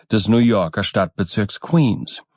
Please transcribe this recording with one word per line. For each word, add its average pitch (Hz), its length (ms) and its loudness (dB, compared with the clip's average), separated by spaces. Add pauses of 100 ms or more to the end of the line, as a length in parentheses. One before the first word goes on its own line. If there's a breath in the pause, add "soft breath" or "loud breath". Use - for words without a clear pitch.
(100)
des 101 160 2
New 117 120 4
Yorker 104 440 2
Stadtbezirks 98 760 -4
Queens. - 640 0 (120)